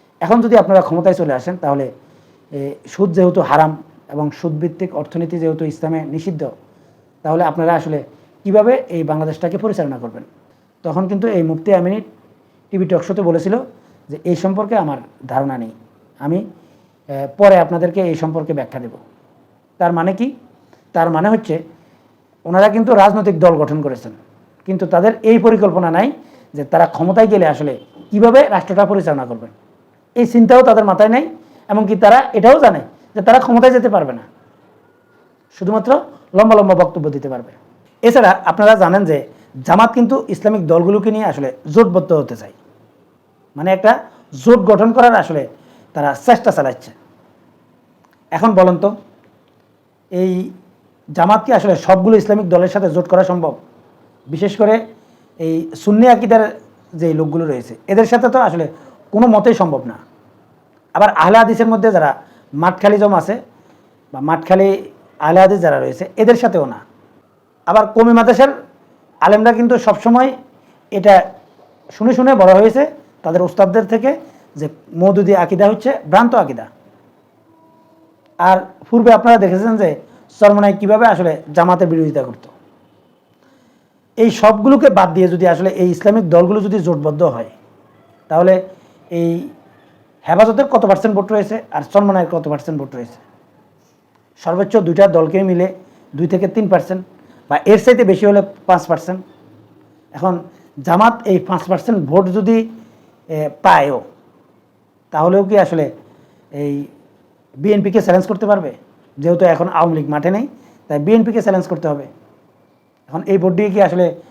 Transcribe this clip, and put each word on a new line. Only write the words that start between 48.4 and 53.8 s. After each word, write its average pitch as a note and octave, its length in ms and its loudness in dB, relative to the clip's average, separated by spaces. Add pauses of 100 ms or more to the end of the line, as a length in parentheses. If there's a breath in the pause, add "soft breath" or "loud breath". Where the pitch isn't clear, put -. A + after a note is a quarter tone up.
বলেন F3+ 220 4
তো, G#3 180 -4 (1160)
এই F#3 400 -4 (600)
জামাত G#3+ 340 0
কি B3+ 80 0
আসলে G3 220 2
সবগুলো F#3+ 420 2
ইসলামিক G3+ 320 0
দলের F3+ 180 2
সাথে F#3 220 -2
জোট E3+ 180 -4
করা F#3 160 2
সম্ভব? F3 340 -4 (680)